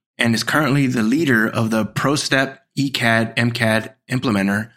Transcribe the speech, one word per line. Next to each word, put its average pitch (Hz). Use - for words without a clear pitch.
and 117
is 107
currently 139
the 123
leader 120
of 110
the 110
ProStep 135
E 139
cad 113
M 120
cad 110
implementer 107